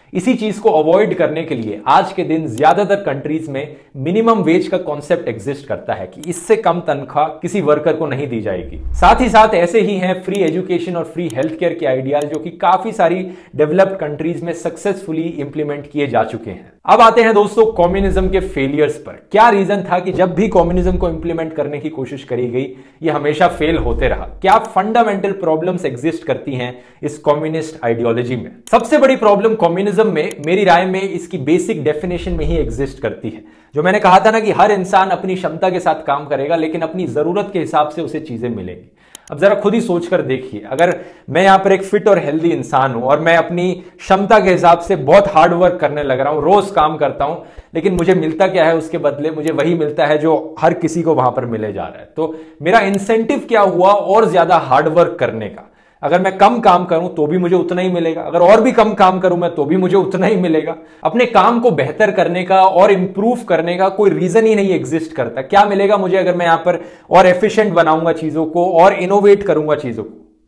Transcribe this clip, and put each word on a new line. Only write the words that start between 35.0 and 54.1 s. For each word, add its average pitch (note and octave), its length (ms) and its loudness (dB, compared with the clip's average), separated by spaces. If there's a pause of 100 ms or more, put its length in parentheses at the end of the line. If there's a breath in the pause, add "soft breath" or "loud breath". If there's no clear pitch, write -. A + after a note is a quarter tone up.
अपनी F#3 260 -4
क्षमता F3 340 -4
के F#3 100 -2
साथ D#3+ 260 -2
काम C#3+ 200 -2
करेगा, C#3+ 300 -2
लेकिन D#3+ 260 -4
अपनी E3 260 -6
जरूरत E3 460 -2
के F3+ 60 -2
हिसाब F#3 300 -2
से F3 120 -8
उसे D3+ 180 -8
चीजें A#2 300 -8
मिलेंगी। F#2 420 -12 (360 loud breath)
अब C3+ 120 -12
जरा G3+ 160 4
खुद G3+ 180 0
ही A3+ 80 0
सोचकर F3 400 -2
देखिए, B2+ 420 -6
अगर D3 300 0 (360 loud breath)
मैं D#3+ 140 0
यहाँ F#3+ 160 6
पर F#3+ 120 2
एक F#3+ 120 2
fit G3+ 240 -2
और G3 120 4
healthy D#3+ 300 -2
इंसान C3+ 440 -2
हूं A#2 100 -6
और C#3+ 160 2
मैं E3 180 2
अपनी F3 340 -2 (260 loud breath)
क्षमता G3+ 420 2
के F#3+ 120 4
हिसाब E3+ 280 4
से F#3+ 180 -2
बहुत F#3 300 4
hard E3+ 260 4
work F3 280 2
करने D3 220 -2
लग C3 160 -2
रहा C#3+ 140 0
हूं, D3+ 100 -2
रोज G3 280 4
काम D#3 260 2
करता C#3 280 -2
हूं, D#3 100 -6 (380 loud breath)
लेकिन F3 200 0
मुझे F3+ 220 2
मिलता D#3+ 320 0
क्या F#3 180 2
है E3 120 4
उसके E3 220 -6
बदले? D3 320 -2
मुझे D#3 200 -4
वही D3+ 240 0
मिलता D3+ 300 -2
है D3+ 120 2
जो D3+ 420 -2
हर E3 160 4
किसी E3+ 260 -4
को D#3 140 0
वहां B2+ 160 2
पर B2 160 -4
मिले G#2+ 260 -6
जा F#2 100 -8
रहा D2+ 160 -14
है। - 180 -20
तो D#3+ 180 -6 (260 loud breath)
मेरा F#3 200 4
incentive A3 680 -2
क्या A3 160 2
हुआ F#3 280 4
और G3+ 400 2